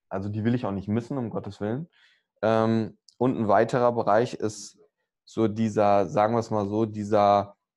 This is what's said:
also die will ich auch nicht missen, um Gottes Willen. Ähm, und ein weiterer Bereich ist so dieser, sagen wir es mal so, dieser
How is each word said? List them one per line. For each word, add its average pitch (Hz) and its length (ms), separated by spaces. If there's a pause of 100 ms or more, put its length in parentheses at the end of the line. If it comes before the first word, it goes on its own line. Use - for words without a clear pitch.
also 98 200
die 107 160
will 117 100
ich 123 120
auch 98 60
nicht 98 160
missen, 117 300
um 113 120
Gottes 98 300
Willen. 120 280 (540)
Ähm, 110 560 (200)
und 127 200
ein 110 100
weiterer 120 440
Bereich 113 420
ist - 440 (460)
so 110 240
dieser, 104 600
sagen 107 260
wir 117 60
es 110 100
mal 104 160
so, 107 200
dieser 101 720 (200)